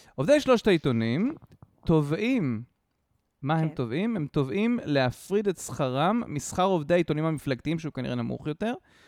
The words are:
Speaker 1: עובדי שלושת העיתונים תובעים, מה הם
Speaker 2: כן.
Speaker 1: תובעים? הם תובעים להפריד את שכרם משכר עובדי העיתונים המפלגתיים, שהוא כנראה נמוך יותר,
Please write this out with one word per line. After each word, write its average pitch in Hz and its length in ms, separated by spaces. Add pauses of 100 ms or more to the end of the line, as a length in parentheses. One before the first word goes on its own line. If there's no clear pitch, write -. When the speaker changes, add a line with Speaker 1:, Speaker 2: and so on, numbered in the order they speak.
(140)
Speaker 1:
עובדי 226 260
שלושת 247 260
העיתונים 156 680 (520)
תובעים, 156 760 (800)
מה 143 140
הם 160 120
Speaker 2:
כן. 156 60
Speaker 1:
תובעים? 160 420
הם 151 100
תובעים 196 580
להפריד 151 640
את 175 100
שכרם 143 680
משכר 147 380
עובדי 175 300
העיתונים 160 300
המפלגתיים, 151 540
שהוא 156 140
כנראה 127 220
נמוך 120 320
יותר, 208 280 (340)